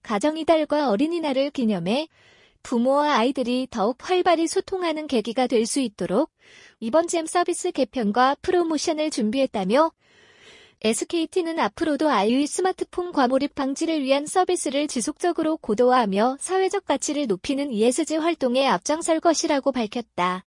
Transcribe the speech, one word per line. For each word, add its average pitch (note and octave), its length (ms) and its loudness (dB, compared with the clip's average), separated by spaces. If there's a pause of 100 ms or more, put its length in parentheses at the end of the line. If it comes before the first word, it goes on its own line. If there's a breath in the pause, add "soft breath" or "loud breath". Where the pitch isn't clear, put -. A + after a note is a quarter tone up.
가정의 D4+ 440 -2
달과 D4+ 440 2
어린이날을 C#4+ 600 0
기념해 A3 560 -2 (560 soft breath)
부모와 C#4 540 0
아이들이 B3+ 520 0
더욱 A3+ 300 -2
활발히 F4 480 2
소통하는 E4+ 600 -4
계기가 B3 400 0
될 A#3 180 2
수 B3+ 140 -2
있도록 A3 520 -2 (480 loud breath)
이번 D4+ 280 2
잼 E4 180 -2
서비스 F4 460 -2
개편과 B3+ 720 0
프로모션을 D#4+ 680 0
준비했다며 B3 800 0 (920 soft breath)
에스케이티는 E4 760 -2
앞으로도 D4+ 500 0
아이의 B3 380 2
스마트폰 F4+ 640 -4
과몰입 C4+ 440 0
방지를 D4 460 -2
위한 C4+ 240 0
서비스를 E4 600 0
지속적으로 D#4+ 720 -2
고도화하며 A#3+ 840 2
사회적 F#4+ 460 -2
가치를 C#4+ 420 -2
높이는 C4+ 440 -2
이에스지 B3 460 2
활동에 C#4 500 0
앞장설 D#4 520 0
것이라고 D4+ 520 2
밝혔다. G#3 840 -4